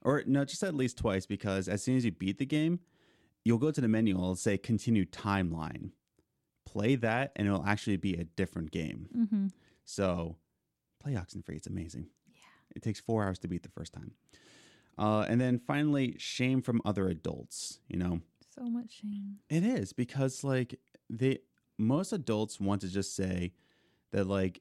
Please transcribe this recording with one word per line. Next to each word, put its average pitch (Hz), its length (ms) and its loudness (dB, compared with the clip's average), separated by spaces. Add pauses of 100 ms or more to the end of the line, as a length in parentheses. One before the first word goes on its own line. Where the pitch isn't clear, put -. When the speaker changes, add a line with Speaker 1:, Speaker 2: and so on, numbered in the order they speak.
Speaker 1:
Or, 139 240 2
no, 139 200 2
just - 160 -8
at 190 120 0
least 131 220 -2
twice, 98 300 0
because 95 420 -2
as 98 140 0
soon 131 160 2
as 120 60 2
you 113 60 2
beat 95 280 -2
the 135 80 0
game, 156 340 2 (640)
you'll 117 140 6
go 147 120 2
to 147 100 -2
the 120 80 4
menu 110 260 4
and 92 100 2
it'll 92 120 0
say, 101 200 2
"Continue 107 480 2
timeline." 87 880 -2 (720)
Play 107 320 2
that, 120 400 0
and 104 100 2
it'll 95 200 2
actually 104 320 2
be 92 160 0
a 85 100 -2
different 87 460 -4
game. 80 440 -4
Speaker 2:
Mm-hmm. 208 320 0 (380)
Speaker 1:
So, 87 520 -2 (640)
play 143 140 -6
Oxenfree. - 420 -8
It's - 100 -12
amazing. 90 400 -8 (220)
Speaker 2:
Yeah. - 120 -20 (360)
Speaker 1:
It - 60 -10
takes 107 180 -2
four 110 240 0
hours 95 160 -2
to - 80 -6
beat 87 140 -4
the - 80 -16
first - 220 -12
time. - 200 -14 (840)
Uh, 107 300 4
and 120 120 4
then 127 180 2
finally, 139 600 0
shame 131 440 0
from 117 220 2
other 98 240 2
adults, - 800 -6
you - 100 -6
know? 90 220 0 (340)
Speaker 2:
So - 100 -12
much 240 360 -4
shame. 202 360 -8 (120)
Speaker 1:
It 165 160 2
is, 220 300 0
because, 135 500 -2
like, 131 340 0 (300)
they, 127 300 2 (400)
most 139 340 2
adults 113 480 0
want 98 220 2
to 95 60 -4
just 95 280 -2
say 90 360 0 (600)
that, 98 140 2
like, 95 340 0